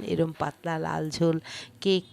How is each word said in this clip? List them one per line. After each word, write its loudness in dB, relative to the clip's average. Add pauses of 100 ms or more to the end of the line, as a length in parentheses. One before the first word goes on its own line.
এরম 0
পাতলা -4
লাল -2
ঝোল 4 (420)
কে 2 (120)